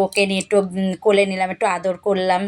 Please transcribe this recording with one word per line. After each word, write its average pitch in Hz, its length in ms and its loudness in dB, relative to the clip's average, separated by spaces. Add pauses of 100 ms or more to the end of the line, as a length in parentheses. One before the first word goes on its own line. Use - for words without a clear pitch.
ওকে 196 260 0
নিয়ে 190 140 0
একটু, 202 180 0
উম, 190 420 -2
কোলে 202 260 4
নিলাম, 190 240 -2
একটু 196 160 -4
আদর 180 300 -2
করলাম, 185 520 0